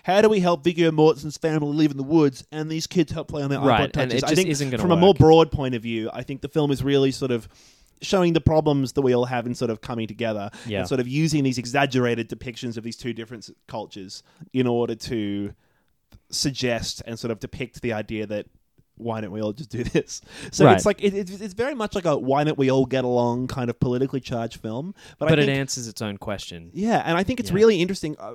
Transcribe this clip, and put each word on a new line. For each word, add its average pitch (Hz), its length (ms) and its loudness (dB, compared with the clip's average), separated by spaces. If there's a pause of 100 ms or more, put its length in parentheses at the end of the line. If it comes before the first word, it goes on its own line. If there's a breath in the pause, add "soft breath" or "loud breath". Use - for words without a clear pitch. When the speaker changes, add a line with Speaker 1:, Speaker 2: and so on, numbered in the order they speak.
Speaker 1:
how 196 180 4
do 220 80 8
we 208 100 2
help 175 240 2
Viggo 165 260 4
Mortensen's 156 460 4
family 151 400 -2
live 156 140 4
in 135 80 -8
the 135 40 -4
woods 143 480 2
and 156 200 -6
these 160 160 -4
kids 170 260 0
help 156 160 -8
play 151 140 -6
on 139 80 -2
their 139 100 -2
Speaker 2:
Right, 113 320 2
Speaker 1:
iPod 131 80 -2
Speaker 2:
and 127 120 -2
it - 20 0
Speaker 1:
Touches?" 131 80 0
Speaker 2:
just 147 100 -2
Speaker 1:
I - 20 0
think 180 140 2
Speaker 2:
isn't 139 220 -2
gonna 117 100 -2
Speaker 1:
from 175 120 2
a 160 40 6
more 196 140 8
Speaker 2:
work. - 80 6
Speaker 1:
broad 160 340 8
point 131 220 -2
of 110 80 -4
view, 113 320 -4
I 123 80 -8
think 135 180 -10
the 139 80 -8
film 147 220 0
is 131 120 0
really 139 280 4
sort 131 200 -4
of 110 160 -2 (540 soft breath)
showing 180 320 2
the 160 80 2
problems 151 520 2
that 143 100 0
we 123 120 4
all 123 120 2
have 123 200 -4
in 123 80 -4
sort 117 160 -4
of 107 100 -6
coming 117 260 -6
together 104 440 -6 (160 loud breath)
Speaker 2:
Yeah. 104 140 -4
Speaker 1:
and 92 80 -6
sort 131 120 0
of 123 80 -4
using 151 360 0
these 127 140 0
exaggerated 120 720 -4
depictions 117 480 -12
of 110 80 -10
these 117 120 -12
two 120 180 -8
different 113 340 -14
s-, - 60 -20 (120)
cultures 104 560 -14 (300 loud breath)
in 127 140 0
order 120 280 0
to 101 580 -6 (760)
suggest - 760 -4
and 113 120 -12
sort 117 120 -6
of 107 100 -6
depict - 420 -12
the 117 100 -2
idea 107 340 -6
that, 104 200 -8 (500)
"Why 113 240 -8
don't 101 100 -8
we 107 100 -8
all 107 120 -2
just - 180 -16
do 117 140 -6
this?" - 360 -4 (320 loud breath)
So - 120 6
Speaker 2:
Right. 120 120 10
Speaker 1:
it's - 100 0
like, 202 160 0
it, 196 120 0
it's, 196 160 -6 (100)
it's 185 140 -12
very 247 200 -4
much 220 200 -6
like 180 100 -4
a 151 120 2
"why 135 280 2
don't 151 140 0
we 131 120 2
all 131 160 4
get 131 180 -2
along" 123 440 0
kind 123 220 -4
of - 100 -8
politically 127 400 -2
charged 117 400 -8
film. 131 340 -10 (240 loud breath)
But 151 80 -4
I 160 40 4
Speaker 2:
But 151 100 4
it 143 60 2
Speaker 1:
think 135 120 0
Speaker 2:
answers 127 300 -8
its 107 140 -12
own 101 160 -6
question. 87 540 -10
Speaker 1:
Yeah, 190 320 -2
and 165 120 -2
I 185 60 0
think 233 180 -4
it's 202 100 -8
Speaker 2:
Yeah. 175 60 0
Speaker 1:
really 208 240 6
interesting. 180 380 -4
Uh, 113 160 -14